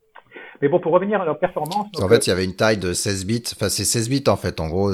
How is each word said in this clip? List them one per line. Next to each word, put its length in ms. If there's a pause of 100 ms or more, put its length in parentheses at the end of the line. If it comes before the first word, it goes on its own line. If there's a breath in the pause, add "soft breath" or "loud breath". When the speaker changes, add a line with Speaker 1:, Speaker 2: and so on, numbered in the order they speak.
(600 loud breath)
Speaker 1:
Mais 80
bon, 100
pour 120
revenir 300
à 40
leur 120
performance, 540
Speaker 2:
Parce 0
qu'en 100
Speaker 1:
donc, 80
Speaker 2:
fait, 160
il 60
y 20
avait 100
une 120
taille 220
de 140
seize 360
bits, 160 (100)
enfin, 160
c'est 140
seize 260
bits, 180
en 80
fait, 240
en 80
gros, 260